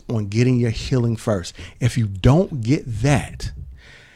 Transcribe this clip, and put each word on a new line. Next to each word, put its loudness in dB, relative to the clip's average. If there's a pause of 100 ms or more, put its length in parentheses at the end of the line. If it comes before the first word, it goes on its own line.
on -2
getting 2
your 2
healing 0
first. -2 (240)
If 0
you 0
don't 2
get 2 (200)
that, 0 (640)